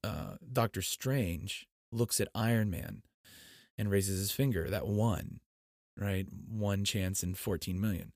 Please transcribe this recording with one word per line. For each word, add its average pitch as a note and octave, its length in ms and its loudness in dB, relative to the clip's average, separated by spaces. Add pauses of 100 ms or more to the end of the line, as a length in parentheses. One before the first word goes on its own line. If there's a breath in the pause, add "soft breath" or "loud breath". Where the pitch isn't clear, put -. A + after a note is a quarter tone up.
uh, D2+ 320 -4 (160)
Doctor A2+ 300 2
Strange G2 840 -2 (240)
looks A#2 300 2
at G#2 140 2
Iron A2 360 4
Man E2+ 320 -6 (760 loud breath)
and G#2 120 0
raises G2 280 4
his G2+ 140 -2
finger, G2+ 380 2
that G2+ 160 -2
one, G#2 540 2 (560)
right? G2 300 0 (220)
One G2+ 360 0
chance G2 380 0
in F2+ 120 -2
fourteen F#2 460 -2
million. F#2+ 360 -2